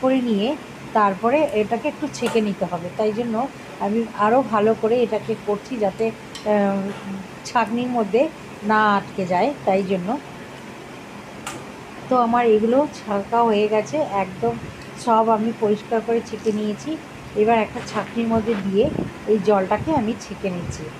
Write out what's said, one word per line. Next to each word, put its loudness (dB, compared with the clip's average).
করে 4
নিয়ে 2
তারপরে 4
এটাকে 0
একটু -4
ছেঁকে 0
নিতে 0
হবে। -4
তাই 2
জন্য -2
আমি 0
আরও 6
ভালো 4
করে 4
এটাকে 0
করছি, -2
যাতে, 0
আহ, 0
ছাঁকনির 0
মধ্যে 2
না 4
আটকে -4
যায়, 2
তাই 4
জন্য। -2
তো 4
আমার 4
এগুলো 6
ছাঁকা 0
হয়ে 4
গেছে, 0
একদম -2
সব 4
আমি 2
পরিষ্কার 0
করে 2
ছেঁকে -2
নিয়েছি। -4
এবার 4
একটা -2
ছাঁকনির -4
মধ্যে 2
দিয়ে 2
এই 4
জলটাকে 2
আমি 2
ছেঁকে -6
নিচ্ছি। -6